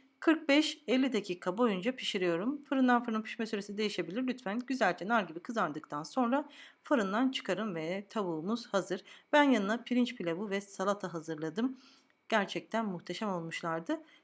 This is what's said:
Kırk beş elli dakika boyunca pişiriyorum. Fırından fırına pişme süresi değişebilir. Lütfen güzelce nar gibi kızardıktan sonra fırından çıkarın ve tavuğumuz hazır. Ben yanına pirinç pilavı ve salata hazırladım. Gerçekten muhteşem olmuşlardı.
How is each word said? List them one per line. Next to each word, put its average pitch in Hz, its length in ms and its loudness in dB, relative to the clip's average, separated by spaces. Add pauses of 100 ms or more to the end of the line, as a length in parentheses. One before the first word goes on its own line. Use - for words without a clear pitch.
(200)
Kırk 320 280 4
beş 302 380 4
elli 262 260 2
dakika 180 460 -2
boyunca 226 380 2
pişiriyorum. 185 680 -2
Fırından 247 400 4
fırına 220 180 -2
pişme 220 240 -6
süresi 202 320 -6
değişebilir. 208 480 -2
Lütfen 233 320 -4
güzelce 226 500 0
nar 226 140 4
gibi 165 180 -8
kızardıktan 156 640 -4
sonra 254 460 0 (340)
fırından 233 480 2
çıkarın 196 440 -2
ve 175 340 -4
tavuğumuz 190 580 -2
hazır. 190 380 -2 (280)
Ben 294 100 8
yanına 233 420 4
pirinç 240 300 2
pilavı 185 360 -2
ve 196 100 0
salata 196 540 -2
hazırladım. 160 640 -4 (500)
Gerçekten 214 580 0
muhteşem 175 420 -4
olmuşlardı. 170 720 -4 (240)